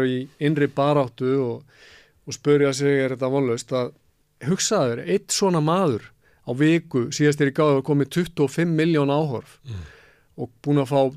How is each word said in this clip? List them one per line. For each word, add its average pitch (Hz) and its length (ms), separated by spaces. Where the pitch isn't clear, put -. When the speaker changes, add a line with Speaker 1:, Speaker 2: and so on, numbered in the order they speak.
Speaker 1:
í 127 80
innri 147 320
baráttu 139 680
og, 120 220
og 139 60
spurja 143 380
sig, 139 300
er 131 100
þetta 131 180
vonlaust, 131 440
að 123 160
hugsa 190 380
þér, 123 240
einn 185 240
svona 180 320
maður 156 460
á 123 60
viku, 156 560
síðast 147 340
er 139 80
í - 60
gáðu 147 240
að - 20
komi 143 240
tuttugu 165 400
og 135 60
fimm 170 220
milljón 151 360
áhorf 143 480
Speaker 2:
Mm. 107 220
Speaker 1:
og 123 120
búin 143 200
að 135 80
fá 139 140